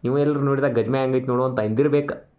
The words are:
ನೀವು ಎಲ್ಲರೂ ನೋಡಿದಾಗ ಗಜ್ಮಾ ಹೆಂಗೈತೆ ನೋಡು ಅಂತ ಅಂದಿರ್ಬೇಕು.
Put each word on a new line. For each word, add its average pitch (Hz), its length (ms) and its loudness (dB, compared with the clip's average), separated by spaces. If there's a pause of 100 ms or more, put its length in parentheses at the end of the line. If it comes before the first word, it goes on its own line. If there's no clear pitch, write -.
ನೀವು 127 140 0
ಎಲ್ಲರೂ 147 220 0
ನೋಡಿದಾಗ 139 340 0
ಗಜ್ಮಾ 117 240 0
ಹೆಂಗೈತೆ 131 280 0
ನೋಡು 127 180 0
ಅಂತ 127 160 -2
ಅಂದಿರ್ಬೇಕು. 143 560 0 (220)